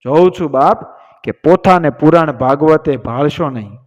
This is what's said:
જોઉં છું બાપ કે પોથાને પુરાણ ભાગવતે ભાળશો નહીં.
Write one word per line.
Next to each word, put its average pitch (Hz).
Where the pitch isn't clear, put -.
જોઉં 165
છું 160
બાપ 170
કે -
પોથાને 175
પુરાણ 156
ભાગવતે 139
ભાળશો 139
નહીં. 110